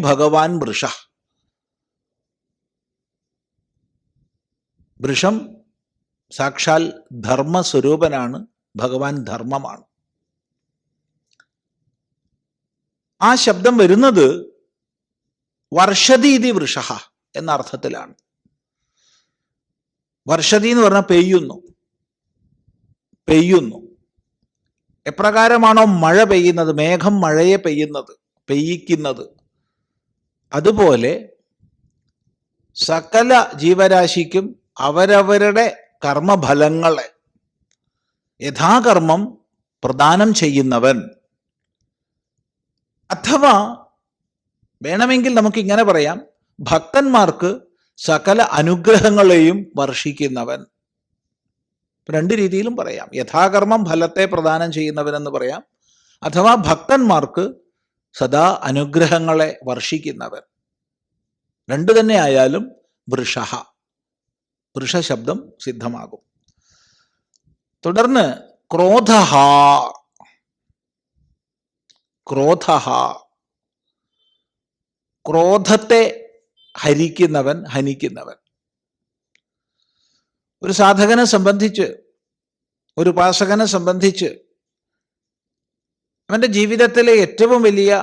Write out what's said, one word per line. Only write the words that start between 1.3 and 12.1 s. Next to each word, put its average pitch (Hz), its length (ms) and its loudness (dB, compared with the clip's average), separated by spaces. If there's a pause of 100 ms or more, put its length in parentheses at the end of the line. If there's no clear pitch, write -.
വൃഷം 139 340 -2 (1000)
സാക്ഷാൽ 160 500 -2 (400)
ധർമ്മസ്വരൂപനാണ്, 139 1160 -2 (360)
ഭഗവാൻ 131 400 -6 (100)
ധർമ്മമാണ്. 120 600 -12 (3250)